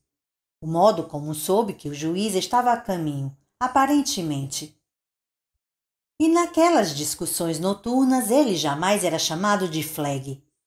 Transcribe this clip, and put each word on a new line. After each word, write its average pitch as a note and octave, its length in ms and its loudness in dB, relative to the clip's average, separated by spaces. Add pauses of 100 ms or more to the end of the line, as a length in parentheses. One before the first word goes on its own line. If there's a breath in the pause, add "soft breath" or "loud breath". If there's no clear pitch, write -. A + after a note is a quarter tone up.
(640)
o D#3+ 40 -8
modo E3+ 400 4
como D3+ 260 -8
soube G3 400 0
que - 160 -10
o C#3+ 40 -8
juiz F3 420 -4
estava A#3+ 360 0
a A#3 80 0
caminho, D3+ 560 -4 (240)
aparentemente. G#3 1200 -2 (1400)
E D#4 60 4
naquelas E4 680 4
discussões D#3 640 -4
noturnas A#3+ 680 0
ele B3 260 4
jamais D#3+ 480 0
era D#3+ 140 0
chamado F#3 500 0
de D#3+ 140 -4
Flag. C#3 640 -6 (240)